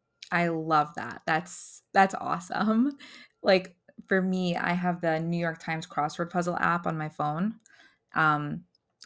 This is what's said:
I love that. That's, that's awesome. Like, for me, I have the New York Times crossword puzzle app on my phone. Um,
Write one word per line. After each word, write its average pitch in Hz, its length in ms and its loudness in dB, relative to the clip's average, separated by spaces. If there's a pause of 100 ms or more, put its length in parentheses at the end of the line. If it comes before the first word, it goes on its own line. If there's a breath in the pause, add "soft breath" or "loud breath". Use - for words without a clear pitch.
(320)
I 170 160 2
love 160 480 2
that. - 300 -10
That's, - 560 -4 (100)
that's 190 220 4
awesome. 214 840 0 (460 loud breath)
Like, 185 340 2 (320)
for 190 140 4
me, 185 340 0
I - 160 0
have 180 300 0
the 160 180 2
New 170 180 0
York 165 240 -2
Times 160 240 -6
crossword 156 440 -4
puzzle 175 260 -2
app 175 300 0
on 165 100 -2
my 156 140 -6
phone. 156 460 -2 (580 soft breath)
Um, 151 480 0 (440)